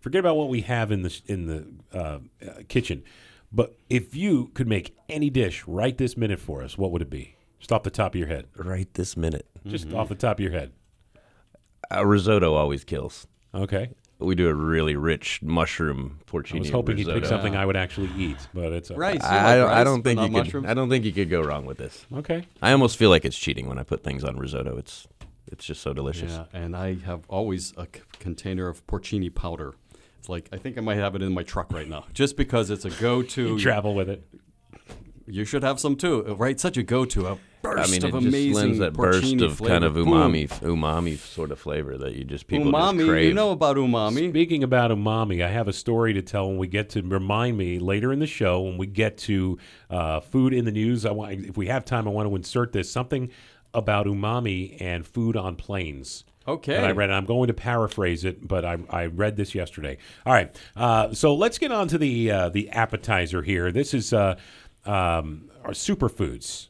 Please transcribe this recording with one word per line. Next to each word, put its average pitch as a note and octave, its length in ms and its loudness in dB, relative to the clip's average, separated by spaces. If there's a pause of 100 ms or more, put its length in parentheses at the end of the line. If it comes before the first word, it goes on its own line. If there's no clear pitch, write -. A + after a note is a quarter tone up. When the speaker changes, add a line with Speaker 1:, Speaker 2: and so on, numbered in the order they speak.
Speaker 1:
forget C#3 180 0
about F3 180 4
what D3+ 120 0
we B2 140 0
have A2+ 280 0
in G2+ 120 0
the, F2 240 -6
in F2+ 200 -4
the, D#2 200 -6 (300)
uh, D#2 220 -6 (260)
uh, - 80 -16 (160)
kitchen, F#2 360 -2 (480)
but G#2+ 240 0 (120)
if B2+ 280 -2
you D#3+ 380 0
could B2+ 120 -2
make G#2 300 -2 (120)
any D3 220 0
dish A#2 380 0
right A2 280 0
this B2+ 200 -2
minute G#2 240 0
for C#2+ 200 -8
us, B1+ 160 -12
what F#2+ 140 0
would E2+ 120 -2
it C2+ 80 -8
be? C2+ 260 -12 (240)
Just - 100 -6
off A2+ 140 2
the - 60 -2
top G2 240 -2
of F2+ 40 -2
your E2+ 100 -2
head. D2+ 180 -6 (100)
Speaker 2:
Right F#2 380 -6
this - 220 -4
minute. D#2+ 300 -2 (180)
Speaker 1:
Just E2 220 -8
Speaker 3:
Mm-hmm. D#2 100 -6
Speaker 1:
off A2 120 -2
the G2+ 80 -6
top A2+ 220 0
of - 20 -4
your F#2+ 100 -2
head. D2+ 220 -6 (1200)
Speaker 2:
Uh, F#2+ 100 2
risotto G2+ 500 6
always D2 300 2
kills. - 420 -8 (280)
Speaker 1:
Okay. G2 360 -2 (360)
Speaker 2:
We F#2 80 2
do F2 140 4
a D#2 60 4
really D#2 420 2
rich D#2 460 -2
mushroom D2+ 840 -2
porcini - 300 -6
Speaker 1:
I - 40 -2
was F#2 100 -4
hoping A#2 260 0
he'd G2+ 100 -2
pick E2 80 -2
Speaker 2:
risotto. - 220 -2
Speaker 1:
something G2+ 180 -2
Speaker 3:
Yeah. G2 80 0
Speaker 1:
I G2 40 0
would G2 100 0
actually F#2+ 400 -4
eat, E2 200 -4 (180)
but E2+ 180 -4
it's E2+ 180 -8
okay. F#2+ 80 -10
Speaker 3:
Right, F3+ 240 -2
so - 60 -2
you F#2+ 60 2
Speaker 2:
I, G2+ 40 6
I G2+ 60 4
Speaker 3:
like A#2+ 140 8
Speaker 2:
don't, B2+ 100 6
I - 80 4
Speaker 3:
rice, A#2+ 80 8
Speaker 2:
don't C3 180 4
Speaker 3:
but - 80 -6
Speaker 2:
think A#2 60 4
Speaker 3:
not A2+ 80 2
Speaker 2:
you A2 120 0
could, A#2+ 80 4
Speaker 3:
mushrooms? C#3 240 -6
Speaker 2:
I A2+ 60 2
don't C3 140 0
think B2 160 2
you G#2+ 80 0
could F2+ 180 0
go E2+ 120 2
wrong D2 240 -2
with C2 120 -10
this. - 360 -14
Speaker 1:
Okay. E3 300 -4 (180)
Speaker 2:
I A2+ 100 6
almost C3 240 6
feel A2 140 8
like E2 140 8
it's - 140 -4
cheating C2 300 -4
when C2 100 -6
I B1+ 40 -6
put - 220 -4
things C#2 200 -4
on B1+ 140 -4
risotto. C2 380 -6
It's, - 300 -14 (400)
it's - 180 -18
just - 180 -12
so D2+ 100 -6
delicious. D2 400 -6
Speaker 3:
Yeah, E2 200 -10
and F2 240 -8
I F#2+ 180 -4 (120)
have F2 220 -8
always F#2+ 480 -4
a E2+ 180 -12
c-, - 60 -20 (180)
container F#2 500 -6
of - 180 -12
porcini F#2+ 480 -4
powder. D#2+ 400 -6 (440)
It's - 100 -20
like, F2 240 -8
I F#2+ 40 -12
think B2 220 -10
I - 20 -6
might A2 160 0
have G2+ 180 0
it F#2+ 80 -2
in F#2+ 120 0
my F2+ 80 -2
truck - 300 -6
right D#2 160 -8
now, D2+ 260 -10
just C#3 220 2
because A#2 340 0
it's G2+ 160 -4
a F#2 40 -4
go-to. A#2+ 520 0
Speaker 1:
<laughs> A#2 120 0
You G#2+ 40 -2
travel G#2 360 2
with F#2+ 140 0
it. - 180 -8 (1000)
Speaker 3:
You G#2 200 -4
should C#3 160 0
have C3+ 180 0
some C#3+ 160 2
too, C#3+ 260 2 (120)
right? B2+ 260 0
Such - 160 0
a B2 60 0
go-to, A#2 460 2
a F#2+ 100 -6 (240)
burst - 260 0
Speaker 2:
I - 20 4
mean, F#2 140 2
Speaker 3:
of F2+ 60 2
Speaker 2:
it - 20 -4
just B2+ 140 2
Speaker 3:
amazing C#3 280 4
Speaker 2:
lends G#2 260 4
that E2+ 120 2
burst F2+ 320 4
Speaker 3:
porcini C3 180 4
Speaker 2:
of D#2 160 2
kind F#2 240 4
Speaker 3:
flavor. E2 40 4
Speaker 2:
of D2+ 80 2
Speaker 3:
Boom. E2 140 4
Speaker 2:
umami, E2 420 6
f-, - 100 -10
umami D#2+ 560 0
sort D2+ 340 -8
of C#2+ 80 -8
flavor C#2+ 380 -6
that C2 180 -8
you C2+ 100 -8
just, C#2 220 -10
people C#3+ 240 2
Speaker 3:
Umami, F3 280 2
Speaker 2:
just D#3+ 100 4
crave. D#3+ 200 6
Speaker 3:
you E3+ 60 6
know G#3 160 4
about D3 260 4
umami. B2 520 2
Speaker 1:
Speaking D#3+ 340 2
about B2 280 4
umami, G#2+ 520 0
I F2 60 0
have A2 180 0
a G2+ 60 -2
story A2+ 400 2
to G2 80 0
tell F#2+ 280 -2
when F#2+ 100 -4
we F#2+ 80 -2
get G2+ 240 -4
to, G#2+ 120 -2
remind G2 540 0
me F2+ 220 -2
later G2+ 340 0
in C#3 60 0
the D3+ 80 0
show F#2 340 2
when F#2+ 160 -4
we F#2 100 -4
get G#2+ 320 0
to, F#2 400 0 (300)
uh, D#2+ 320 -2
food C3 320 2
in B2 140 2
the G#2+ 60 0
news. A2 340 0
I G#2+ 60 0
want, G#2 200 -6
if G2 240 -8
we G2 120 -2
have B2+ 180 -2
time, A#2 200 -2
I G#2+ 40 -2
want G#2 180 0
to G2+ 80 -2
insert A#2 360 -2
this, F#2 180 -2
something B2+ 400 -4 (420)
about G#2 340 2
umami G2+ 720 -2
and F2 280 -4
food A2+ 320 0
on F#2 180 -4
planes. D#2 680 -8 (220)
Speaker 3:
Okay. C#3 280 -4
Speaker 1:
That - 100 2
I F#2+ 60 2
read, G2 180 2
and G2 80 0
I'm G2 80 0
going A#2+ 220 2
to A#2 80 2
paraphrase G2+ 720 0
it, F2+ 200 -6
but F2 200 0
I, E2+ 100 -2 (140)
I E2+ 160 -2
read G2+ 320 -2
this G2+ 160 -2
yesterday. D2+ 420 -6 (300)
All B2+ 80 6
right, F2+ 200 4 (220)
uh, A2 380 2
so D3 200 4
let's G#3+ 220 2
get C#4+ 160 -2
on G3+ 160 0
to D#3 80 0
the, A#2+ 340 2
uh, F#2+ 200 2
the G2+ 180 -2
appetizer F#2+ 720 0
here. F2 320 0
This C3+ 220 -2
is, A#2 180 0
uh, G2 240 4 (500)
um, E2 640 -2 (160)
our G#2+ 60 -8
superfoods - 1000 -4